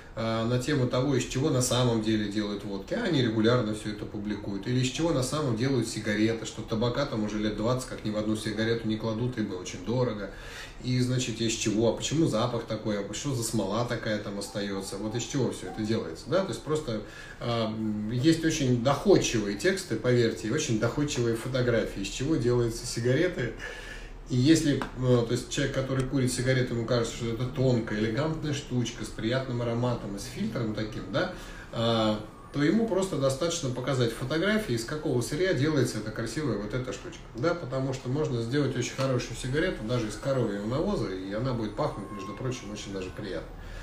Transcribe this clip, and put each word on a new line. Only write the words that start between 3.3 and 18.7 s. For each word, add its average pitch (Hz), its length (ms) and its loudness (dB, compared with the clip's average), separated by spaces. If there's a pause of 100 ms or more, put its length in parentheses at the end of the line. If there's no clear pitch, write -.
всё - 160 -6
это 104 140 -8
публикуют. 101 600 -6
Или 127 140 2
из 127 80 2
чего 165 240 2
на 131 100 2
самом 135 340 0
делают 123 320 2
сигареты, 107 580 0
что - 160 -8
табака 113 440 0
там 110 180 -2
уже 107 140 -2
лет 104 180 0
двадцать 120 320 0
как - 160 -10
ни 107 60 0
в 104 60 -2
одну 107 200 0
сигарету 110 520 0
не 110 80 2
кладут, 113 420 -2
ибо 98 160 -2
очень 90 300 -8
дорого. 107 460 0 (540)
И, 127 160 2
значит, 123 400 0
из 113 120 2
чего, 110 380 4
а - 60 0
почему 151 300 2
запах 113 380 0
такой, 107 340 -4
а 98 160 -6
что 143 200 -4
за 117 80 -2
смола 107 420 0
такая 113 340 -2
там 101 200 -6
остаётся, 101 580 -6
вот 110 180 -4
из 120 80 0
чего 120 280 0
всё - 180 -8
это 107 140 -4
делается, 104 460 -2
да? 170 140 4
То 190 60 -4
есть - 140 -6
просто, 120 380 -2 (400)
э, 117 260 0 (460)
есть 156 320 4
очень 127 380 2